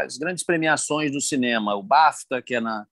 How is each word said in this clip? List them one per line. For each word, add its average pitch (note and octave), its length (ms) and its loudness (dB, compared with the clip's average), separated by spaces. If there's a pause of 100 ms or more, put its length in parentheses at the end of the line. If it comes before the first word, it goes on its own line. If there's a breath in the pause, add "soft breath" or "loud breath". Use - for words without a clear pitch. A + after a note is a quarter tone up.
as B2 140 -10
grandes E3+ 260 -6
premiações D3+ 680 0
do C#3 120 -4
cinema, A#2 520 0
o G2+ 80 -4
bafta, C#3 600 2
que B2+ 120 -6
é A#2+ 60 0
na A2 320 -4